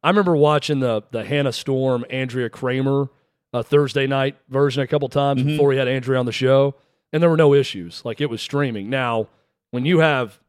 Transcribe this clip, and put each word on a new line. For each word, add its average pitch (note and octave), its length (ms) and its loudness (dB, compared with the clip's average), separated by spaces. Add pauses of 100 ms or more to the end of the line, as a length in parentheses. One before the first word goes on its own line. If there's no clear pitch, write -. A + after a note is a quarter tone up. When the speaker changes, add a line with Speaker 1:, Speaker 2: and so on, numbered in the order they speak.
Speaker 1:
I D3 60 0
remember F3+ 280 2
watching D3 440 2
the, A2+ 300 -2
the A2 140 -8
Hannah C#3 280 -2
Storm, C3 560 -2
Andrea B2+ 400 -6
Kramer, C3+ 640 -2 (420)
uh, A#2+ 120 -4
Thursday C#3 420 2
night C3+ 300 -2 (120)
version C3+ 340 0
a B2 40 -2
couple C3+ 220 -2
times C#3+ 320 0
Speaker 2:
Mm-hmm. C#3+ 100 0
Speaker 1:
before D3 180 2
we C3+ 80 2
had C3 120 0
Andrea C3 300 0
on B2 80 0
the A#2 60 -4
show, C3+ 420 2 (380)
and D#3 100 0
there E3+ 80 4
were D#3+ 60 2
no D3+ 180 6
issues. G2 500 -2
Like, A#2 160 -8
it D3 100 -4
was A2+ 100 -8
streaming. A#2+ 500 -6
Now, A#2+ 380 -2 (440)
when B2+ 120 -4
you E3+ 140 2
have C#3 400 0 (100)